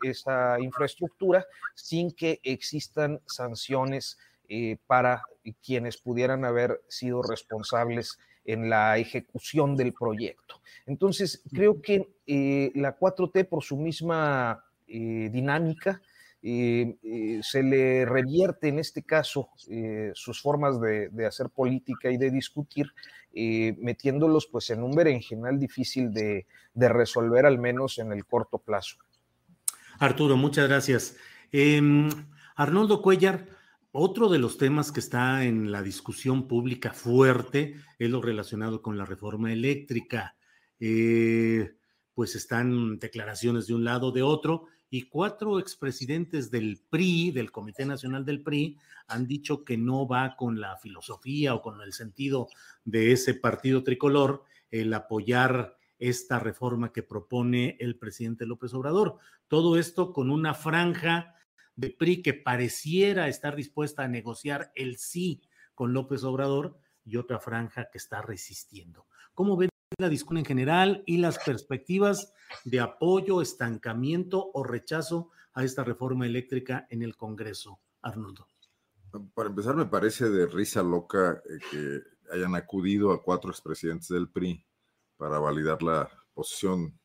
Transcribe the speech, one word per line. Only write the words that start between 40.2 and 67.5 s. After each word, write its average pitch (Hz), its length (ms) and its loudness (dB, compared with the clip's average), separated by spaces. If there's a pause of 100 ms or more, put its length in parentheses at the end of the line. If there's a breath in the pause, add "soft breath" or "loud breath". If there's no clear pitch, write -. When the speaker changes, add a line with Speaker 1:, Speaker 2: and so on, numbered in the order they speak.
Speaker 2:
Eh, 113 960 2 (380)
pues 117 200 -4
están 120 640 -2
declaraciones 110 680 -4
de 117 80 -2
un 117 100 0
lado, 123 260 0
de 127 120 0
otro, 151 420 2 (260 loud breath)
y 127 180 -6
cuatro 208 500 -2
expresidentes 143 920 -6
del 107 280 -2 (120)
pri, 170 400 2
del 123 200 -4
Comité 135 360 -10
Nacional 135 400 -6
del 147 160 -4
pri, 147 360 -2 (280 loud breath)
han 120 200 -4
dicho 143 380 -4
que 120 140 -2
no 131 280 0
va 127 300 -2
con 117 240 -4
la 95 160 -10
filosofía 127 800 -4
o 110 80 -4
con 104 180 -12
el 98 140 -16
sentido 127 540 -4 (360 loud breath)
de 113 280 6
ese 127 220 4
partido 127 480 0
tricolor 139 640 2 (260 soft breath)
el 110 220 -2
apoyar 117 840 0 (220)
esta 123 400 -2
reforma 117 540 -4
que 113 100 -8
propone 123 800 -2
el 120 160 -6
presidente 113 480 -10
López 120 300 -10
Obrador. 156 420 0 (320 soft breath)
Todo 165 300 4
esto 180 340 -2
con 131 180 0
una 156 220 0
franja 170 840 0 (380 soft breath)
de 127 140 -6
pri 175 320 0
que 147 140 0
pareciera 156 920 0
estar 147 280 -6
dispuesta 147 460 -6
a 131 60 -4
negociar 123 640 -8
el 127 240 -8
sí 175 420 -6 (340 soft breath)
con 123 200 -2
López 131 300 -4
Obrador 139 520 -2 (260)
y 110 140 -6
otra 120 220 -4
franja 117 520 -8